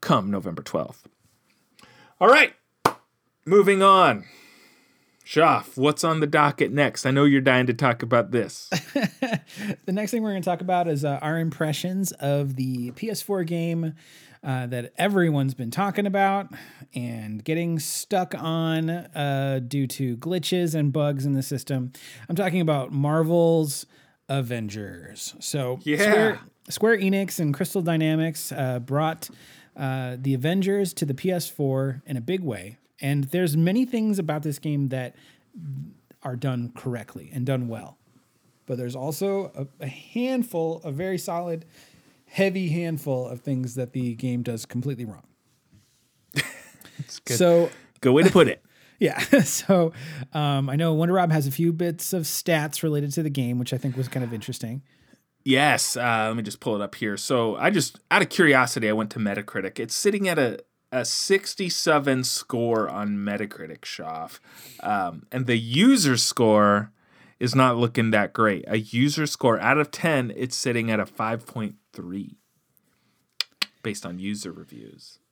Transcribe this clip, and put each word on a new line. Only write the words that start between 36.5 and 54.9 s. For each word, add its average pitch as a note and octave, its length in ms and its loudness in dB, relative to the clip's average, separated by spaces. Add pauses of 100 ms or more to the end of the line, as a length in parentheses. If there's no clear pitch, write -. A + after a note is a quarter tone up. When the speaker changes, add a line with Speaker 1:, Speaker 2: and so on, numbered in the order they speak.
Speaker 2:
correctly - 560 -10
and B2 140 -4
done C3 220 0
well. A2 300 -10 (680)
But B2+ 120 -6
there's B2 180 -6
also F#3 600 -4
a, C#3 300 -12
a - 20 -8
handful F#3 960 -4
of D3 120 -6
very F#3 240 -4
solid, E3+ 440 -6 (600)
heavy F#3+ 440 0
handful D3 580 -2
of B2 140 -10
things B2+ 340 -4
that B2 180 -6
the B2 220 -4
game B2 260 -4
does A#2 240 -6
completely B2 400 -6
wrong. G2+ 220 -16 (1040)
Speaker 1:
<laughs> C#3+ 80 -4 (560)
It's - 220 -12
good. - 180 -4
Speaker 2:
So E3+ 320 6 (320)
Speaker 1:
Good B2+ 120 6
way D3+ 100 8
to F3+ 80 8
put E3+ 160 10
it. - 160 -4 (180)
<laughs> - 180 -20
Speaker 2:
Yeah. D3 200 2
<laughs> - 240 6
So, E3+ 500 2 (400)
um, C#3+ 340 0
I C3+ 80 -2
know E3 200 2
Wonder E3 180 2
Rob F3+ 180 4
has D#3 140 2
a C3+ 60 -2
few E3+ 200 2
bits E3+ 420 -2
of F3 100 0
stats D3+ 580 -2
related D3 320 0
to E3+ 80 -2
the D#3 80 -2
game, B2 300 0
which B2 140 -4
I B2+ 40 -2
think B2 180 -4
was B2+ 120 -4
kind B2+ 160 -4
of A#2 100 -8
interesting. A#2 480 -10 (640)